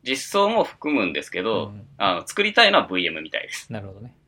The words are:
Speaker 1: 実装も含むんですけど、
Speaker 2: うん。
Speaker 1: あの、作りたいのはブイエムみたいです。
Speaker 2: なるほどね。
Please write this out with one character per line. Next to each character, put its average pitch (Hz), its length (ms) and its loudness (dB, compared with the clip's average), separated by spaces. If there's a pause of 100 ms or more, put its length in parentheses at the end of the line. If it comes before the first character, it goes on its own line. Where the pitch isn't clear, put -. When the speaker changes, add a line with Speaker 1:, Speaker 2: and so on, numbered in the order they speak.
Speaker 1:
実 - 280 -4
装 202 180 4
も 220 160 4
含 - 300 -4
む 113 100 2
ん 85 80 -2
で 73 100 -4
す - 80 -14
け 90 120 -4
ど、 101 240 0
Speaker 2:
う - 60 -12
ん。 104 140 -16 (120)
Speaker 1:
あ 98 160 2
の、 87 120 -6
作 - 160 -2
り 208 120 0
た 233 120 8
い 196 60 6
の 175 60 6
は - 80 2
ブ 92 120 -2
イ 90 80 0
エ 82 40 0
ム 80 100 -8
み 78 100 -12
た - 80 -4
い - 40 -4
で - 100 -14
す。 - 180 -14
Speaker 2:
な 107 120 -8
る 98 60 -14
ほ 95 60 -16
ど 101 60 -18
ね。 117 140 -16 (120)